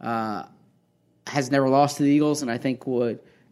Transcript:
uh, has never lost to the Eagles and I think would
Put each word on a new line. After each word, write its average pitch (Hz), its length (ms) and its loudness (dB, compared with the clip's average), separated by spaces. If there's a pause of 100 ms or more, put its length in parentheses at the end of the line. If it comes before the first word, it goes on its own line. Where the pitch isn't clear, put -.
uh, 110 440 -4 (840)
has 131 240 -2
never 135 180 2
lost 139 300 4
to 147 60 0
the 143 60 4
Eagles 147 320 2
and 123 80 -4
I 117 80 -4
think 127 280 -4
would 120 340 -2 (320)